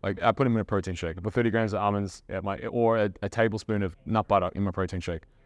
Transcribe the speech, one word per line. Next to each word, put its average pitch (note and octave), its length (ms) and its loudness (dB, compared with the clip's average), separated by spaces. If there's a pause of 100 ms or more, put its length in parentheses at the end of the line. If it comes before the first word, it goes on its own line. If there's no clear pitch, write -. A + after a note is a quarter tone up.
Like, F#2+ 180 -4
I A2+ 100 4
put C3+ 140 2
'em A#2+ 80 2
in A2 60 2
a G2 60 -2
protein F#2+ 300 -2
shake. E2 220 -6
I F2+ 40 -12
put G2 120 -4
thirty A#2 160 4
grams G#2+ 240 2
of G2 80 -2
almonds G2+ 480 0
at F#2+ 140 -6
my, G2 160 -4
or A2+ 380 2
a, G#2 140 2 (100)
a G#2 80 -4
tablespoon A2 520 0
of F#2 140 -4 (100)
nut G#2+ 220 0
butter F#2 280 4
in G2+ 80 -2
my G2 80 0
protein F#2 280 -2
shake E2+ 240 -6 (220)